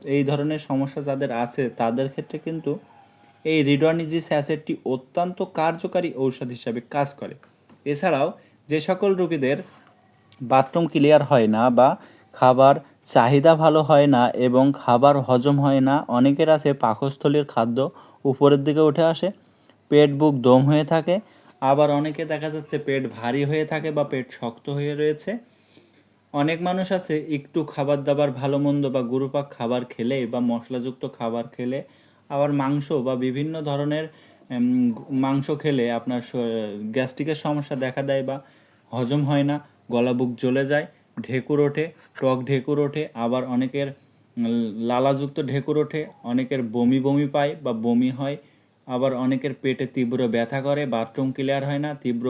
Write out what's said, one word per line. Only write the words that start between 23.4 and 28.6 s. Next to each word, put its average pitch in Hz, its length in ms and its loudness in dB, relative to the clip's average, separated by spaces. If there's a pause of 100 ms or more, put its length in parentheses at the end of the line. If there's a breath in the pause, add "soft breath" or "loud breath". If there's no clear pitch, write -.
হয়ে 156 200 0
থাকে 156 260 -6
বা 147 140 -2
পেট 135 220 -6 (120)
শক্ত - 300 -10
হয়ে 143 260 -4
রয়েছে। 151 380 -2 (1000 soft breath)
অনেক 156 280 0
মানুষ 185 300 -2
আছে 180 220 -2 (220)
একটু 147 280 -4
খাবার 143 400 -2
দাবার 143 260 0
ভালো 139 280 -2
মন্দ 143 320 0